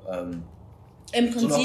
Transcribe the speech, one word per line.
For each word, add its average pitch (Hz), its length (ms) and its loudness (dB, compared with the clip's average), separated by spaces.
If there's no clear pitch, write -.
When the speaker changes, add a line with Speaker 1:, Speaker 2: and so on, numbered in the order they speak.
Speaker 1:
ähm, 87 320 -6
Speaker 2:
Im 240 200 4
Speaker 1:
so 233 140 -2
noch 147 80 2
Speaker 2:
Prinzip - 100 4